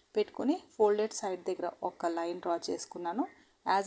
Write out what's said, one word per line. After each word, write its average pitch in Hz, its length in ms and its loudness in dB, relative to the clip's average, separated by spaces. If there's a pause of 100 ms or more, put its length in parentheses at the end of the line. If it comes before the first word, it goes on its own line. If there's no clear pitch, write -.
(180)
పెట్టుకుని 247 380 0 (200)
ఫోల్డెడ్ 208 460 4
సైడ్ 185 280 -4
దగ్గర 175 200 -2 (200)
ఒక 170 280 -2
లైన్ 175 280 -4
డ్రా 170 100 2 (140)
చేసుకున్నాను. 175 540 -4 (520)
As 196 100 2